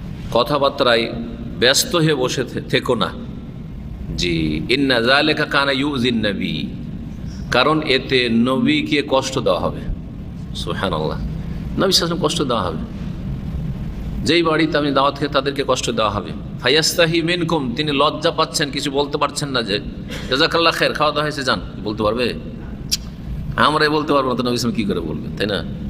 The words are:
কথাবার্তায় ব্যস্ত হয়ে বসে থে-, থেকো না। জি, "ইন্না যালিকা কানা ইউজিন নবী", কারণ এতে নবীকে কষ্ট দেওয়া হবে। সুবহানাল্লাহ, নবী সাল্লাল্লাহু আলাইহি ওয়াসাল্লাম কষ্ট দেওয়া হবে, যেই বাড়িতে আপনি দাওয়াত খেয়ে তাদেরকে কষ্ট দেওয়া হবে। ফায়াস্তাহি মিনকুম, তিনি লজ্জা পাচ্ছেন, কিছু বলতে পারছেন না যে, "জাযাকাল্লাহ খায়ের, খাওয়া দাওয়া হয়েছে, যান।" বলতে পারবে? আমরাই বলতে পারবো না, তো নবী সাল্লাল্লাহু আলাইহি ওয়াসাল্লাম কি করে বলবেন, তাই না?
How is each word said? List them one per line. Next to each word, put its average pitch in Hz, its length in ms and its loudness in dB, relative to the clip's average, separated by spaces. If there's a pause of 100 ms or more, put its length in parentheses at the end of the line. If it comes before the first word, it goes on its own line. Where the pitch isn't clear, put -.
(320)
কথাবার্তায় 123 840 2 (460)
ব্যস্ত 131 360 4
হয়ে 156 200 4
বসে 127 280 0
থে-, - 180 -6
থেকো 127 340 2
না। 90 140 0 (1080)
জি, 80 520 0
"ইন্না 131 320 4
যালিকা 147 440 4
কানা 139 260 2
ইউজিন 127 540 0
নবী", 85 380 -2 (880)
কারণ 147 300 4
এতে 127 500 2
নবীকে 135 800 2
কষ্ট 131 300 2
দেওয়া 92 200 2
হবে। - 220 -2 (760)
সুবহানাল্লাহ, 82 600 -2
নবী - 40 -6
সাল্লাল্লাহু - 540 -6
আলাইহি 156 100 2
ওয়াসাল্লাম 170 420 2
কষ্ট - 140 0
দেওয়া 120 220 0
হবে, 82 140 -2 (1500)
যেই 170 180 4
বাড়িতে 156 340 2
আপনি 147 140 2
দাওয়াত 139 280 2
খেয়ে 147 120 -2
তাদেরকে 139 360 0
কষ্ট 127 220 0
দেওয়া 110 220 2
হবে। 90 200 -4 (320)
ফায়াস্তাহি 160 580 4
মিনকুম, 165 540 0
তিনি 151 160 -2
লজ্জা 147 400 2
পাচ্ছেন, 151 400 0
কিছু 147 200 -4
বলতে 143 260 0
পারছেন 143 320 -2
না 127 120 0
যে, 101 180 0 (500)
"জাযাকাল্লাহ 165 440 4
খায়ের, - 200 2
খাওয়া 151 180 2
দাওয়া 147 120 0
হয়েছে, 139 200 -4
যান।" 123 160 2 (240)
বলতে 110 200 -2
পারবে? 110 300 2 (1200)
আমরাই 151 340 4
বলতে 147 240 2
পারবো 131 180 4
না, 120 40 0
তো 120 80 0
নবী 123 140 2
সাল্লাল্লাহু 113 240 0
আলাইহি - 20 0
ওয়াসাল্লাম - 0 -
কি - 0 -
করে 92 160 0
বলবেন, 76 380 -4
তাই 101 100 0
না? 82 420 -4